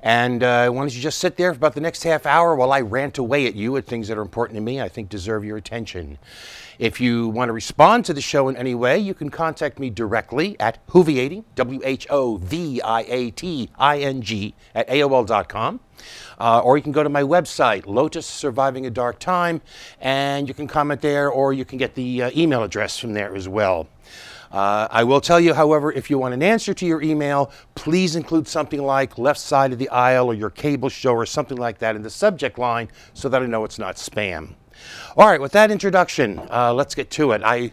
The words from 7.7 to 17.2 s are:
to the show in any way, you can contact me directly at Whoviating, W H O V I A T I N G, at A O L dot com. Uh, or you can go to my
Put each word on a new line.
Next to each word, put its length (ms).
to 80
the 80
show 260
in 80
any 180
way, 240
you 140
can 180
contact 480
me 120
directly 680
at 280
Whoviating, 560
W 300
H 260
O 260
V 460
I 260
A 220
T 480
I 200
N 220
G, 340
at 160
A 120
O 120
L 100
dot 240
com. 320
Uh, 220
or 180
you 40
can 100
go 100
to 80
my 120